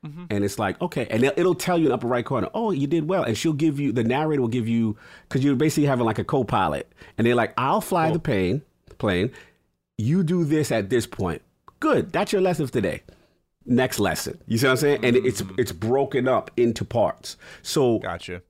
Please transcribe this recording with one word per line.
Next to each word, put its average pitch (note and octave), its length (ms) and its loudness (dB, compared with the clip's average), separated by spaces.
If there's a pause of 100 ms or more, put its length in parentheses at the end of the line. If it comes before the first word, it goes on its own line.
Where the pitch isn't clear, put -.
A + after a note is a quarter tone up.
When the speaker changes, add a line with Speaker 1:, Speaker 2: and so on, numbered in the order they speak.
Speaker 1:
Mm-hmm. D#3+ 240 -14
Speaker 2:
And G2+ 140 0
it's G2 140 -2
like, G2 220 -2
okay, E3 300 -4
and A2+ 140 2
it'll, C#3 140 0
it'll F3+ 160 2
tell F3+ 220 -2
you E3 100 2
in - 40 4
the A#2+ 40 2
upper A#2 120 -4
right A#2+ 180 -2
corner, A#2 300 -2
"Oh, A3 160 -2
you C#3 160 -2
did D#3 220 -2
well." F#3 160 0
And A2+ 120 -2
she'll E3 160 0
give D3 280 0
you, C#3+ 120 0
the A#2 120 0
narrator C#3+ 360 0
will A#2 80 2
give A2+ 200 -2
you, A2+ 280 0 (320)
'cause C3 140 0
you're C#3 140 4
basically D3+ 300 2
having, B2 200 2
like, A2 120 0
a G#2 60 -4
co-pilot. G2 680 0 (280)
And A#2 80 2
they're A#2+ 80 4
like, A2+ 240 0
I'll D3 220 0
fly E3+ 260 0
Speaker 1:
Cool. D#3+ 80 0
Speaker 2:
the E3 60 -2
plane, G2+ 420 0 (360)
plane, G2+ 320 0 (720)
you D3+ 220 2
do E3+ 220 2
this D3+ 280 0
at G2+ 180 -2
this A#2+ 160 2
point. - 360 -6 (380)
Good. C#4 320 0
That's F3 200 -2
your G3 100 2
lesson E3+ 240 0
for A#2+ 60 -10
today. G2 300 -2 (640)
Next B2+ 340 2
lesson. F2+ 460 -2
You A2+ 120 0
see C3 80 4
what C3 60 6
I'm B2+ 60 4
saying? C#3+ 260 2
And B2 120 4
it's, A#2 260 0
Speaker 1:
Mm-hmm. F#2+ 160 -8
Speaker 2:
it's A2 140 -2
broken B2+ 560 0
up B2 280 0
into A#2+ 280 2
parts. - 520 -2 (260)
So B2 360 2
Speaker 1:
Gotcha. F2 520 -8